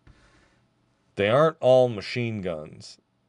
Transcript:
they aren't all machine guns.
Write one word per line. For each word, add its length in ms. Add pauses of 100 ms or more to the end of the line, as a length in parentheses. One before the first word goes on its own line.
(1160)
they 120
aren't 320
all 280
machine 540
guns. 560 (300)